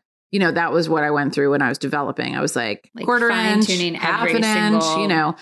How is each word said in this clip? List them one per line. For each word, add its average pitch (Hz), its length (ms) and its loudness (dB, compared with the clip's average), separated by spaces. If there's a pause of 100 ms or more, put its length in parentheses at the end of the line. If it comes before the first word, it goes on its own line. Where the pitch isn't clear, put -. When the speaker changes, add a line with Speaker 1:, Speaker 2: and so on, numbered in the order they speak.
(320)
Speaker 1:
you 202 80 0
know, 175 100 2
that 165 220 0
was 160 160 2
what 156 160 2
I 151 60 2
went 143 240 0
through 143 160 2
when 143 100 2
I 131 80 2
was 127 100 0
developing. 135 560 -4
I 135 60 -4
was 147 160 -2
like, 110 380 -6
Speaker 2:
Like, 214 100 -10
Speaker 1:
quarter 240 260 2
inch, 220 360 2
Speaker 2:
fine-tuning 175 280 -2
Speaker 1:
half 190 280 -2
Speaker 2:
every 220 200 0
Speaker 1:
an 214 300 0
inch, 214 100 2
Speaker 2:
single 160 200 0
Speaker 1:
you 208 60 0
know, 160 340 0